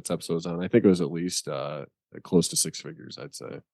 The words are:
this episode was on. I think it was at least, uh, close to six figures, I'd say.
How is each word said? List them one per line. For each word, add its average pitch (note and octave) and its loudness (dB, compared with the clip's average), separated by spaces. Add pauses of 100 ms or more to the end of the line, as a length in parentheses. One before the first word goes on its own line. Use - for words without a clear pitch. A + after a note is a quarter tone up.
this - -6
episode E2+ -4
was E2 -4
on. F2 -4
I F#2 -4
think G#2+ 6
it G2+ 8
was F2+ 8
at D2 -2
least, E2+ -4
uh, C#2+ -6 (380)
close F2 4
to - -6
six - -2
figures, - -14
I'd - -14
say. - -12 (140)